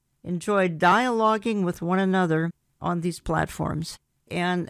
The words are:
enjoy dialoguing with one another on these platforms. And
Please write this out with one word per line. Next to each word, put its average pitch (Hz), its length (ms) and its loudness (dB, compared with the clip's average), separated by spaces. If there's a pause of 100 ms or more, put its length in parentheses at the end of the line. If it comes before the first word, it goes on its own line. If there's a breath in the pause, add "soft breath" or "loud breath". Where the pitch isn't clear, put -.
(220)
enjoy 185 460 0
dialoguing 220 960 2
with 175 180 -2
one 180 180 0
another 175 520 2 (300)
on 175 180 -2
these 170 220 -4
platforms. - 760 -4 (320)
And 175 400 -2